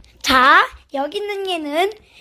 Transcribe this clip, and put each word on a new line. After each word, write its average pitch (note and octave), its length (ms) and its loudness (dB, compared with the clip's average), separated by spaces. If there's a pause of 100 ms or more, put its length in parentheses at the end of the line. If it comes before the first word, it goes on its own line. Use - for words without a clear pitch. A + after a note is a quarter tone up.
(240)
자, C#4+ 440 4 (280)
여기 D4+ 240 -6
있는 G4+ 280 -8
얘는 E4 440 -4 (300)